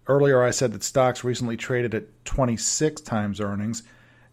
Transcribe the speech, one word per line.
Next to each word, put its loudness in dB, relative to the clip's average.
Earlier 6
I 4
said 0
that -8
stocks 2
recently -2
traded -2
at -8
twenty-six -2
times -4
earnings. -4